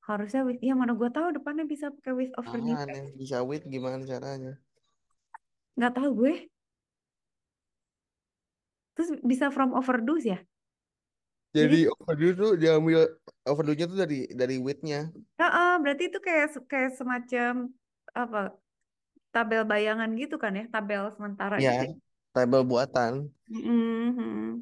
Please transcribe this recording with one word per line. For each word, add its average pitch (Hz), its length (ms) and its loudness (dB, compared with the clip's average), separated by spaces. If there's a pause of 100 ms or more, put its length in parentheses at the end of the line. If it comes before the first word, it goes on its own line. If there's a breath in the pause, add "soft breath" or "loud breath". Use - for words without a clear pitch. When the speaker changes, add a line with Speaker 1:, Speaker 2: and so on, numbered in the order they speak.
Speaker 1:
Harusnya 208 400 -2
with. 247 160 -4
Iya, 262 80 2
mana 254 240 2
gua 240 160 0
tahu 311 240 -2
depannya 294 320 -6
bisa 294 240 -6
pakai 262 240 -8
with 254 240 -4
overdue. 233 340 -4
Speaker 2:
Ah, 143 140 -4
yang 139 260 -12
bisa 131 300 -4
with 147 240 -6
gimana 131 400 -6
caranya? 135 480 -10 (1200)
Speaker 1:
Nggak 240 240 2
tahu 285 160 0
gue. 262 180 4 (2500)
Terus 330 140 -2 (100)
bisa 262 320 2
from 262 240 2
overdue 254 480 0
ya? 190 140 0 (1120)
Speaker 2:
Jadi 156 320 6
Speaker 1:
Jadi 123 160 6
Speaker 2:
overdue 165 400 2
tuh 214 160 4
diambil, 160 560 6 (320)
overdue-nya 151 480 0
tuh 190 80 -6
dari, 151 320 -2
dari 127 320 0
with-nya. 147 480 -4 (300)
Speaker 1:
Heeh, 349 320 4 (100)
berarti 285 240 0
itu 381 160 -6
kayak 311 320 2
se-, 262 160 -12
kayak 262 240 0
semacam 247 720 -4 (480)
apa? 220 400 -4 (800)
Tabel 226 320 2
bayangan 214 480 0
gitu 294 240 -6
kan 208 160 -2
ya? 208 160 -6
Tabel 208 440 -4
sementara 202 440 -4
Speaker 2:
Iya, 127 320 2
Speaker 1:
gitu. - 80 -14 (360)
Speaker 2:
tabel 127 280 4
buatan. 127 680 0 (200)
Speaker 1:
Mm-mm, 226 640 0
mm-mm. 226 280 -4 (200)